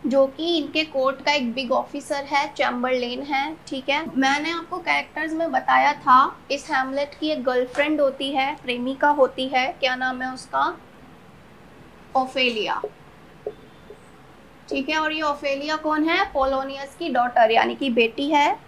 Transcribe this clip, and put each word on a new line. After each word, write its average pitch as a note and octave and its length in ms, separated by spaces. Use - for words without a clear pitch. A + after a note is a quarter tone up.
जो C4+ 240
कि E4 300
इनके D4+ 280
कोर्ट C4+ 360
का D4 100
एक C4 220
big B3+ 180
officer C#4 540
है, C#4+ 280
Chamberlain B3 720
है। C#4+ 320
ठीक C4 220
है, D4 140
मैंने C#4 340
आपको E4+ 280
characters D4+ 540
में D#4+ 180
बताया C4 440
था C4 240
इस C#4+ 200
Hamlet C4+ 480
की D#4 100
एक C#4+ 140
girlfriend C4+ 580
होती C4+ 300
है, C#4 240
प्रेमिका C4 560
होती C4 360
है, C4 200
क्या B3+ 160
नाम B3+ 260
है C4 120
उसका, C4 300
Ophelia। B3+ 680
ठीक C4+ 200
है, D#4 80
और D#4 160
ये D#4 80
Ophelia D4 560
कौन D#4 320
है, F4+ 140
Polonius C4+ 640
की - 140
daughter A#3+ 420
यानी A3+ 240
कि C4+ 160
बेटी A#3 380
है। D#4 280